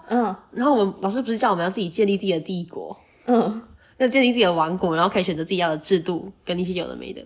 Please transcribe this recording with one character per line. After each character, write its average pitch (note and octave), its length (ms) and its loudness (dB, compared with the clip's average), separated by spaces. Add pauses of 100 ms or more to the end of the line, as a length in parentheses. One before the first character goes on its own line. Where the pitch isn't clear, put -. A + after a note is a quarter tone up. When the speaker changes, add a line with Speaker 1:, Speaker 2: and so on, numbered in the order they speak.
Speaker 1:
嗯。 A3 260 0 (180)
Speaker 2:
然 A#3+ 140 -2
后 D4 80 6
我 G#3+ 100 4
们 F#3+ 160 0
老 F#3+ 100 -2
师 B3 120 -2
不 A3+ 80 -4
是 A3+ 80 -2
叫 A#3 120 2
我 F#3+ 60 2
们 E3+ 80 0
要 F#3 60 0
自 A3 100 -4
己 F3 80 -2
建 G#3 180 2
立 G3+ 100 2
自 F#3+ 100 -6
己 F#3+ 60 2
的 D#3+ 80 0
帝 F3 240 -6
国？ - 360 -14 (260)
Speaker 1:
嗯。 A3+ 360 2 (340)
Speaker 2:
要 C4 120 2
建 C4 140 4
立 B3 100 6
自 A#3 60 0
己 A3 60 6
的 F3+ 60 6
王 E3 280 0
国， E3+ 180 0
然 E3+ 80 4
后 G3 60 2
可 G3+ 100 0
以 - 20 2
选 F3+ 140 -4
择 D#3+ 80 -4
自 E3 60 -8
己 F#3+ 80 -2
要 F3 100 0
的 D#3 80 -2
制 F3 240 0
度 F3+ 320 -6 (100)
跟 F3+ 160 -4
一 F3+ 60 -4
些 F3+ 80 -4
有 F3 160 -6
的 B1 80 -10
没 - 160 -12
的。 - 140 -16